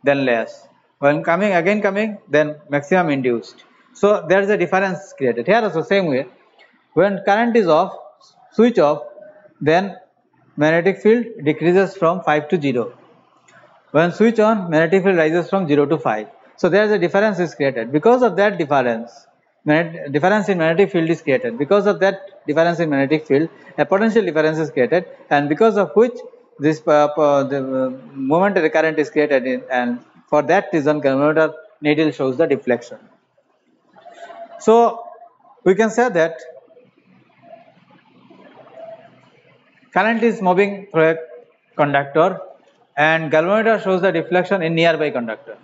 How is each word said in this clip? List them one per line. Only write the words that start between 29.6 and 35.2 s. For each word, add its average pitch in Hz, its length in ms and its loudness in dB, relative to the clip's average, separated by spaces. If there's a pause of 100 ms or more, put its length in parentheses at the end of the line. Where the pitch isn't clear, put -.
and 123 280 -4 (300)
for 147 140 0
that 185 280 0
reason, 151 300 0
galvanometer 147 520 0 (280)
needle 151 300 0
shows 131 260 -4
the 160 80 2
deflection. 120 540 -4 (1600)
So 226 440 2 (600)